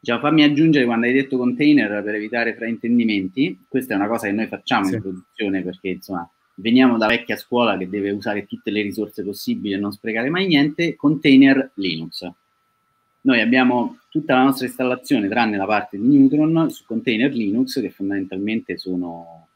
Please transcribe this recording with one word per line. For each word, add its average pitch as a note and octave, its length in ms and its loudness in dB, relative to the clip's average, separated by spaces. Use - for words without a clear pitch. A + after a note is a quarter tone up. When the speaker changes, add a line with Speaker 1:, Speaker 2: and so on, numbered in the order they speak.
Speaker 1:
Già, A#2+ 180 -4
fammi D3+ 240 2
aggiungere D3 440 4
quando A#2 180 0
hai A#2+ 80 2
detto C3+ 240 0
container B2 680 2
per G#2 120 -4
evitare G#2+ 400 -4
fraintendimenti, A#2 1120 -2
questa - 240 -4
è G#2 40 -2
una G2+ 120 0
cosa A2+ 200 -2
che G3 40 -2
noi A2 140 -2
facciamo G#2 400 -2
Speaker 2:
Sì. F#2+ 80 -2
Speaker 1:
in G#2+ 80 -4
produzione F#2+ 600 -6
perché, F#2 260 -8
insomma, F2 380 -8
veniamo A#2+ 420 4
da A2 100 2
vecchia A2 300 0
scuola A#2 400 0
che F#2 120 -6
deve G2+ 240 -4
usare G2+ 340 -6
tutte - 240 -10
le G#2 100 -2
risorse G#2 420 -6
possibili G2+ 520 -6
e G2 40 -4
non G2+ 140 -4
sprecare A2+ 380 -6
mai F#3 160 -2
niente, D3+ 500 0
container C3+ 760 4
Linux. F2 560 -6
Noi B2 200 2
abbiamo B2 560 2
tutta D3+ 260 -2
la C3 100 4
nostra C#3 200 0
installazione, B2 640 -2
tranne A2 300 0
la F#2+ 80 -2
parte G#2 320 -2
di A2 80 0
Neutron, D3 640 4
su - 160 -16
container A#2 440 -2
Linux, A#2 480 -2
che G#2 120 -4
fondamentalmente G2 880 -6
sono E2+ 760 -10